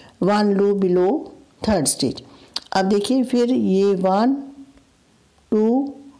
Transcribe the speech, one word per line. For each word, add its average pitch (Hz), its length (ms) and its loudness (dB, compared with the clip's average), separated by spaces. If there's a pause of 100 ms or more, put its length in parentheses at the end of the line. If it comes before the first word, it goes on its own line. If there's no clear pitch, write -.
(220)
one 208 300 2
loop 202 240 2
below 185 560 0 (360)
third 175 180 0
stitch। - 360 -4 (500)
अब 190 120 2
देखिए 214 400 0
फिर 240 260 0
ये 196 440 2
वन, 190 400 2 (1160)
टू 240 440 0 (240)